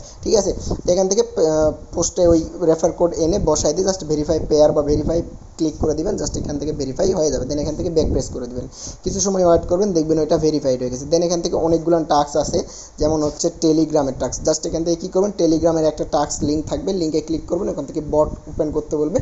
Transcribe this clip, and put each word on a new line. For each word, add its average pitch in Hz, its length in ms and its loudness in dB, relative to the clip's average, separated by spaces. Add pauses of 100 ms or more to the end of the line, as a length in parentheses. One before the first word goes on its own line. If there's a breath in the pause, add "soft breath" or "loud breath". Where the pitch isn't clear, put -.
(240 loud breath)
ঠিক 208 120 2
আছে? 180 180 2 (320 loud breath)
তো - 80 2
এখান 190 140 4
থেকে, 196 140 2
আহ, 156 500 2 (240)
পোস্টে 175 320 2
ওই 165 160 6 (180)
রেফার 160 300 2
কোড 170 220 0
এনে 165 260 0
বসাই 156 340 2
দিয়ে 190 140 0
just 185 180 -4
ভেরিফাই 151 340 0 (100)
পেয়ার 151 220 6
বা 151 100 2
ভেরিফাই 147 400 0 (360)
ক্লিক 156 220 -2
করে 156 140 0
দিবেন। 160 220 -2
just 147 220 -4
এখান 143 220 -4
থেকে 147 120 -4
ভেরিফাই 147 420 -2
হয়ে 156 180 2
যাবে। 127 140 -4
then 147 140 -4
এখান 147 160 -4
থেকে 175 140 -4
ব্যাক 156 220 2
প্রেস - 220 -2
করে 123 140 -8
দিবেন, 123 200 -10 (360 loud breath)
কিছু 185 160 -4
সময় 190 260 2
ওয়েট 170 240 4
করবেন, 185 240 2
দেখবেন 156 260 2
ওইটা 156 180 2
ভেরিফাইড 143 440 2
হয়ে 127 80 -2
গেছে। 127 220 -8
then 165 120 2
এখান 170 180 -2
থেকে 170 140 -2
অনেকগুলো 165 480 2
টাস্ক 147 320 0
আছে, 165 280 0 (340 loud breath)
যেমন 156 260 0
হচ্ছে 151 260 -2
টেলিগ্রামের 151 720 2
টাস্ক। 131 240 -4
just 156 240 0
এখান 165 160 -4
থেকে 170 120 0
কী 165 120 -10
করবেন, 190 300 0
টেলিগ্রামের 160 480 2
একটা 151 260 0
টাস্ক 151 320 -2
লিংক 147 220 -2
থাকবে, 160 280 -4
লিঙ্কে 160 280 0
ক্লিক 156 280 -6
করবেন, 185 200 -2
ওখান 156 160 -6
থেকে 147 160 -6 (100)
বট 151 160 4 (220)
ওপেন 151 220 -2
করতে 151 260 -2
বলবে, 151 240 0